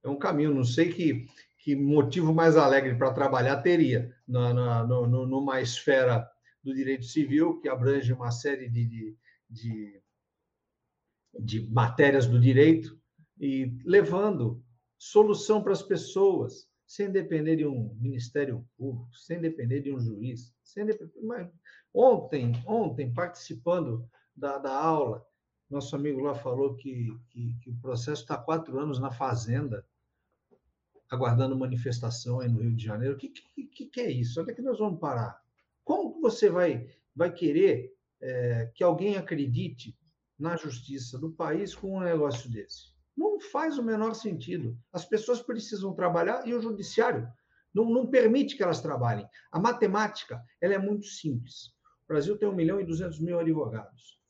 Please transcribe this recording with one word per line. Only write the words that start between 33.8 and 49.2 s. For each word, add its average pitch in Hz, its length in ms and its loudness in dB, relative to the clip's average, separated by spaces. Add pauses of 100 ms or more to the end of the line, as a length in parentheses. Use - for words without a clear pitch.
que - 140 -8
é 214 100 -2
isso? 123 280 -4
Onde 185 120 -4
é - 20 -8
que 233 80 -10
nós 254 160 -2
vamos 208 220 -2
parar? 123 420 -4 (420)
Como 349 300 -2
que - 80 -12
você 214 280 6
vai, 165 380 2 (280)
vai 165 160 0
querer, 160 600 2 (300)
é, 123 540 -2
que - 80 -2
alguém 185 340 2
acredite 143 800 -6 (400)
na 165 180 -4
justiça 135 600 -10
do 160 140 -8
país 170 420 -4
com 190 240 -8
um 185 40 -4
negócio 147 500 -2
desse? - 420 -14 (220)
Não 403 240 -2
faz 302 380 -4
o 247 60 -2
menor 220 320 -2
sentido. 160 600 -6 (160)
As 175 140 -10
pessoas 220 340 -2
precisam 202 540 -6
trabalhar 180 540 0
e 233 80 -4
o 233 60 -2
judiciário 214 680 -2 (400)
não, 220 140 2
não 233 220 2
permite 247 500 4
que 202 60 0
elas 175 180 0
trabalhem. 123 460 -2 (240)